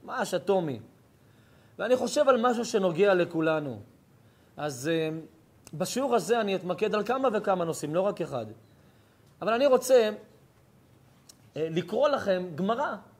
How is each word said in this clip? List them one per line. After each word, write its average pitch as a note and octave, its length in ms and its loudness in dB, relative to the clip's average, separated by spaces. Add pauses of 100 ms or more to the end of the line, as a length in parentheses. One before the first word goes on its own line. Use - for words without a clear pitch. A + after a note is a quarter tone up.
ממש A3 300 -4
אטומי. E3+ 460 0 (960)
ואני A#3 180 0
חושב C4 320 2
על B3+ 120 6
משהו A#3+ 240 2
שנוגע F#3+ 500 2
לכולנו. D#3+ 680 0 (760)
אז, C#3+ 320 -6
אה, D#3+ 200 0 (680)
בשיעור A#3+ 400 -2
הזה A3 260 2
אני G3+ 160 0
אתמקד F3+ 380 -2
על G#3 100 0
כמה C4 280 0
וכמה G3 320 0
נושאים, D3+ 300 -4
לא F3 60 2
רק G3+ 200 0
אחד. C3 260 -6 (960)
אבל G3 100 0
אני B3 140 2
רוצה, B3+ 440 6 (1500)
אה, D#3+ 140 -4
לקרוא G#3 380 0
לכם G3 460 0
גמרא. A#3 400 -2 (260)